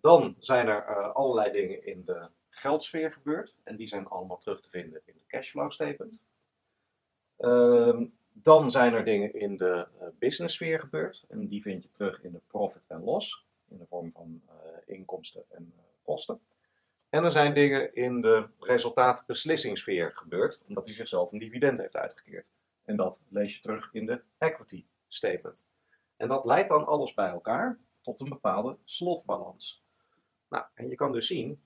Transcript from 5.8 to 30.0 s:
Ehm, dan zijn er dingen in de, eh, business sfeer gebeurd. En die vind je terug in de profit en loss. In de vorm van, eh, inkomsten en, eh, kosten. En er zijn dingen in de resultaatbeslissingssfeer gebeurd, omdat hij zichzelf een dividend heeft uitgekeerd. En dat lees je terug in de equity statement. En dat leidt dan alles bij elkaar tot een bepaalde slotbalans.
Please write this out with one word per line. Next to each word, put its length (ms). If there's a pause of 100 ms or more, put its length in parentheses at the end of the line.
Ehm, 720 (260)
dan 380
zijn 240
er 100
dingen 300
in 220
de, 300 (140)
eh, 60 (120)
business 360
sfeer 260
gebeurd. 480
En 200
die 140
vind 200
je 80
terug 320
in 100
de 140
profit 400
en 180
loss. 420 (220)
In 100
de 80
vorm 260
van, 340
eh, 80 (320)
inkomsten 600
en, 280
eh, 60 (200)
kosten. 380 (680)
En 160
er 60
zijn 240
dingen 400
in 260
de 280 (100)
resultaatbeslissingssfeer 1600
gebeurd, 520
omdat 180
hij 100
zichzelf 380
een 60
dividend 400
heeft 180
uitgekeerd. 540 (340)
En 120
dat 320
lees 260
je 60
terug 320
in 140
de 160 (160)
equity 460 (240)
statement. 580 (500)
En 120
dat 160
leidt 240
dan 180
alles 280
bij 140
elkaar 500 (220)
tot 200
een 80
bepaalde 560
slotbalans. 1000 (640)